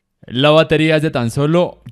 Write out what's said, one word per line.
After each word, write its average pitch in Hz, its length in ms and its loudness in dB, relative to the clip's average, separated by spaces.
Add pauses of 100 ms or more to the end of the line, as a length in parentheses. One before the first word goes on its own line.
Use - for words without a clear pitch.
(260)
la 135 240 0
batería 156 460 2
es 151 80 0
de 156 80 -2
tan 120 180 -4
solo 151 640 -2